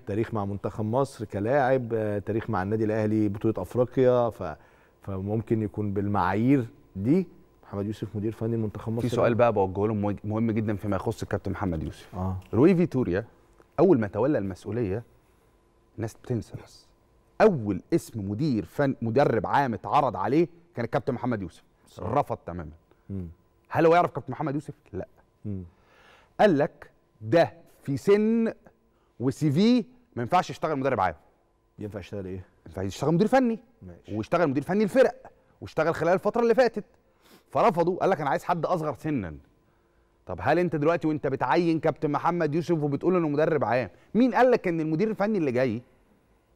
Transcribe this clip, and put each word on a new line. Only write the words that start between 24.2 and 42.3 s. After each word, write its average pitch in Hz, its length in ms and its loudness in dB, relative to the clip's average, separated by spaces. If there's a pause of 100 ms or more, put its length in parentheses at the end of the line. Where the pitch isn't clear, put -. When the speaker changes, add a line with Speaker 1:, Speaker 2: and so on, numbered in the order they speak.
Speaker 2:
محمد 139 240 -6
يوسف؟ - 180 -8 (200)
لا. 92 140 -10 (380)
Speaker 1:
مم. 95 180 -8 (760)
Speaker 2:
قال 185 180 6
لك - 340 -4 (300)
ده 151 320 4 (300)
في 139 140 -4
سن 220 560 4 (640)
وسي 139 320 0
في 214 340 4 (300)
ما 117 60 -4
ينفعش 175 280 0
يشتغل 151 300 -4
مدرب 131 200 0
عام. 87 160 2 (640)
Speaker 1:
ينفع 101 200 -10
يشتغل 95 260 -10
ايه؟ 92 200 -10 (200)
Speaker 2:
ينفع 90 160 -10
يشتغل 135 320 -2
مدير 196 140 4
فني. 240 320 2 (220)
Speaker 1:
ماشي. 92 340 -14
Speaker 2:
واشتغل 156 340 0
مدير 135 140 0
فني 202 200 0
الفرق، - 480 2 (300)
واشتغل 156 340 -2
خلال 165 180 2
الفتره 208 280 0
اللي 233 140 4
فاتت. 226 280 2 (680)
فرفضوا، 170 500 2
قال 170 100 2
لك: 170 120 0
"انا 143 80 -2
عايز 165 140 -2
حد 170 220 -2
اصغر 156 280 -2
سنا". 110 420 -4 (880)
طب 90 160 -8
هل 160 180 2
انت 175 160 0
دلوقتي 160 320 0
وانت 156 200 -2
بتعين 160 520 0
كابتن 151 320 -2
محمد 156 440 0